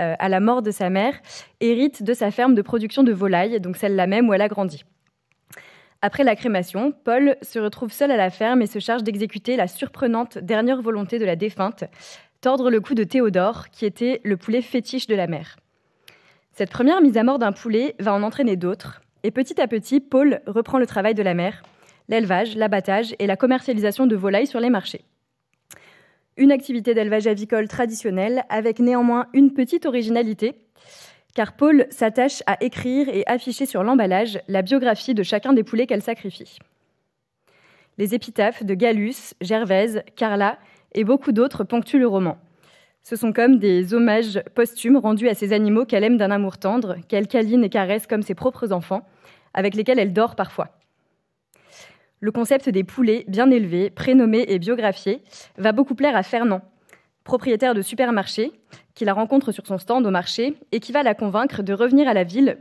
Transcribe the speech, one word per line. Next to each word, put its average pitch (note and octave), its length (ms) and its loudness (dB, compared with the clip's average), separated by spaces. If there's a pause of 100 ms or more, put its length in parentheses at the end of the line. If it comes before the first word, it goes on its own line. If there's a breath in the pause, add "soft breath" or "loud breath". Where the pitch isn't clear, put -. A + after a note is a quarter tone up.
euh, E3 200 -2
à F#3+ 80 0
la F#3+ 100 2
mort A#3 240 2
de G#3+ 80 -4
sa F#3 200 -2
mère, G#3 240 0 (440 loud breath)
hérite A#3 460 0
de A#3 100 0
sa G#3 160 -2
ferme B3 240 2
de G3+ 80 2
production A3 400 -2
de A#3+ 80 6
volailles, G3 480 0
donc F3+ 180 -8
celle-là G3 300 0
même A3 220 2
où G3+ 60 2
elle F#3 60 4
a G#3 60 2
grandi. F#3+ 380 -6 (1160 loud breath)
Après G3+ 220 -2
la A3+ 140 4
crémation, G#3 560 -2
Paul C4+ 500 2
se A3+ 160 -10
retrouve G#3+ 320 -6
seul C#4 220 0
à A#3+ 40 2
la F#3 140 2
ferme A#3 320 0
et G#3 60 0
se G#3 100 -10
charge A#3 240 -4
d'exécuter G#3+ 540 -4
la F#3+ 100 0
surprenante A#3 720 -4
dernière A3+ 420 -2
volonté A3 380 -4
de A3 60 -4
la F3 100 0
défunte, G3 480 -6 (580 loud breath)
tordre B3+ 300 0
le A3+ 100 2
cou B3+ 140 -6
de A3+ 80 2
Théodore, G#3 680 0
qui - 140 -10
était A#3+ 380 -2
le G3+ 140 -2
poulet A3+ 260 -2
fétiche - 460 -6
de G#3+ 80 0
la F3+ 100 0
mère. D#3+ 300 -8 (960 soft breath)
Cette G3 180 -4
première D#4 300 2
mise C4+ 160 6
à A3 80 2
mort C4 160 2
d'un G#3+ 100 0
poulet A#3 480 -2
va G3+ 160 0
en G3+ 80 0
entraîner A3 320 -2
d'autres, - 460 -6 (260)
et A3+ 40 -2
petit C4 280 -4
à D4 80 2
petit, A#3+ 340 -2
Paul C4+ 460 2
reprend A3+ 320 -2
le B3 80 2
travail G#3+ 280 0
de G#3 80 -2
la F#3 100 0
mère, F3 300 -4 (460 soft breath)
l'élevage, G#3+ 480 0
l'abattage G#3+ 640 -2
et G3+ 80 -2
la F#3+ 120 0
commercialisation B3 680 0
de A3+ 100 2
volailles G3 300 0
sur A#3 140 -4
les A#3+ 80 0
marchés. - 340 -2 (1300 soft breath)
Une C#4 160 6
activité B3 400 -2
d'élevage G#3+ 340 0
avicole G#3+ 400 -2
traditionnelle, A3 840 -4
avec A3 300 -2
néanmoins A#3+ 520 2
une C#4 220 6
petite C#4 320 -2
originalité, A#3 680 -2 (800 loud breath)
car G#3+ 200 -4
Paul D4 340 6
s'attache B3 580 0
à - 160 0
écrire C4 460 -2
et G3+ 180 -2
afficher B3 380 -4
sur G3+ 180 -2
l'emballage G#3 640 2
la G3 140 0
biographie A#3+ 540 0
de G#3 80 0
chacun G#3+ 320 0
des A3 100 4
poulets A#3 220 -2
qu'elle A3 160 -2
sacrifie. - 560 -10 (1400 soft breath)
Les G3+ 180 -2
épitaphes A3+ 480 -2
de G3 120 -2
Gallus, A3 680 -2
Gervaise, G#3+ 600 0 (140)
Carla G#3 420 0 (340 soft breath)
et A3 100 0
beaucoup C4+ 300 2
d'autres A#3 320 0
ponctuent A#3 340 0
le B3+ 80 4
roman. F#3+ 300 0 (640 soft breath)
Ce - 140 -10
sont A3 160 0
comme A#3+ 260 6
des F#3 360 2
hommages A3 460 2 (140)
posthumes A#3+ 420 2
rendus G#3+ 320 2
à G#3+ 60 0
ces G3+ 180 -4
animaux G#3+ 320 2
qu'elle G#3 200 0
aime A#3+ 120 4
d'un G3+ 140 2
amour G3+ 280 -2
tendre, G3 380 -2 (120)
qu'elle G3+ 180 -2
câline A3+ 380 2
et G3 40 0
caresse G3+ 380 -2
comme G#3+ 160 -2
ses G3+ 120 -6
propres B3 380 -4
enfants, F#3 340 -4 (460 soft breath)
avec G3 220 -2
lesquels A#3 240 2
elle G3 160 2
dort A3+ 220 0
parfois. - 340 -6 (1500 soft breath)
Le G#3 120 -2
concept C4+ 360 0
des F#3+ 140 2
poulets A3+ 460 0
bien A#3 220 4
élevés, F#3+ 400 2
prénommés A#3+ 580 4
et F#3+ 100 0
biographiés G#3+ 640 -2 (360 loud breath)
va G#3 140 2
beaucoup C4+ 220 0
plaire C4+ 220 2
à F#3+ 60 2
Fernand, A3 400 -2 (640 soft breath)
propriétaire B3 500 0
de G3 80 -2
supermarché, A#3 720 -2 (420 soft breath)
qui A3+ 100 -8
la G3+ 80 2
rencontre A3 400 0
sur - 140 -12
son F#3+ 100 -6
stand A#3 300 -2
au G3 40 0
marché A3+ 440 -2 (180)
et A3+ 80 -2
qui A#3+ 120 -12
va D4 100 2
la A3 120 2
convaincre G#3+ 480 -4
de G3 100 -4
revenir B3+ 360 4
à A3 60 2
la F#3 100 2
ville G#3 360 0